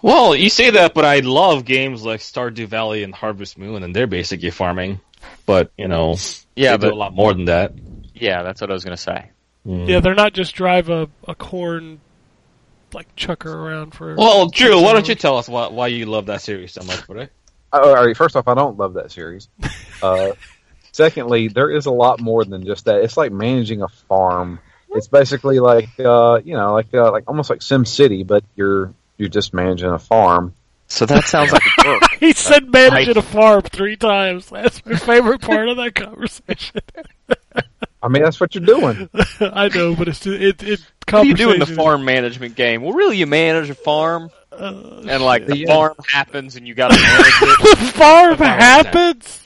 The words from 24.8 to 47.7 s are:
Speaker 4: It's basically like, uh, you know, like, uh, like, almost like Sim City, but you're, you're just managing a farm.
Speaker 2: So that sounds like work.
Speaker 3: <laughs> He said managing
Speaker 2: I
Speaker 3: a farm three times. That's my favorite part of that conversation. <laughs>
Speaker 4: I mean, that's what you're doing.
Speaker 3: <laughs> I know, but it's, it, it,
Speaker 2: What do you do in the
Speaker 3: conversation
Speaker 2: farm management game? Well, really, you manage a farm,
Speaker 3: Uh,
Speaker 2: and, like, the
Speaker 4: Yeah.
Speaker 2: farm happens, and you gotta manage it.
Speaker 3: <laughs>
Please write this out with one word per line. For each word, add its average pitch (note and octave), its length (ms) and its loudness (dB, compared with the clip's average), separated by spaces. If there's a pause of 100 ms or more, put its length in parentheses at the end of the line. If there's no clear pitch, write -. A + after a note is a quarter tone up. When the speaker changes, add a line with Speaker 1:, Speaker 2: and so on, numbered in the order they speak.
Speaker 4:
It's A2 160 -6
basically C3+ 520 -2
like, A#2+ 300 0 (100)
uh, A#2+ 460 2
you E3 100 -12
know, G#2 180 -2
like, A2 200 -4
uh, A#2+ 180 2
like, G#2 160 -6
almost D3 220 -6
like - 140 -6
Sim C3+ 200 0
City, A2 380 0
but G2+ 220 0 (120)
you're, G2 380 -4 (240)
you're G#2 120 -6
just G2 260 -6
managing F2+ 340 -4
a F2 80 -4
farm. F2+ 560 0 (340)
Speaker 2:
So - 200 -4
that C#3 180 2
sounds D3 260 0
like - 120 2 (200)
work. - 260 0
Speaker 3:
<laughs> - 100 -10
He D#4+ 140 4
said C#4+ 380 2
managing B3+ 460 4
Speaker 2:
I G#3+ 40 0
Speaker 3:
a - 20 -4
farm G#3+ 400 4
three G3+ 320 -8
times. G3 560 -4
That's G#3+ 340 -4
my A3 120 -6
favorite A#3+ 440 2
part A3 260 -2
of B3 100 -6
that A#3+ 180 -8
conversation. - 840 -10 (460)
<laughs> - 760 -8
Speaker 4:
I A2+ 60 -4
mean, C3+ 120 2
that's D#3+ 180 0
what F3+ 140 -2
you're F#3 120 -8
doing. F#3+ 440 2 (160)
Speaker 3:
<laughs> - 140 -16
I G3+ 300 -2
know, E3+ 260 -2
but E3+ 140 -4
it's, D#3+ 180 -10
it, G3 340 -2
it, G#3 180 -6 (300)
Speaker 2:
What G#3+ 140 4
do F#3 40 4
you F3+ 60 4
do A3 200 2
in F3+ 60 2
the D3 60 2
Speaker 3:
conversation D#3+ 100 -10
Speaker 2:
farm D#3 300 2
management B2 500 -4
game? A#2 280 -2
Well, E3+ 100 -6
really, F4 240 0
you F3 80 0
manage D#3+ 460 0
a C3+ 40 -12
farm, D#3+ 540 -4 (220)
Speaker 3:
Uh, F#3+ 560 -16
Speaker 2:
and, C3+ 160 -2
like, B2+ 240 2
the C#3+ 100 -2
Speaker 4:
Yeah. D#3 160 0
Speaker 2:
farm D#3 220 2 (120)
happens, C3+ 480 -6
and A#2+ 120 -20
you A#2+ 80 -16
gotta B2+ 200 2
manage - 460 4
it. C6+ 180 6
Speaker 3:
<laughs> G#4+ 200 8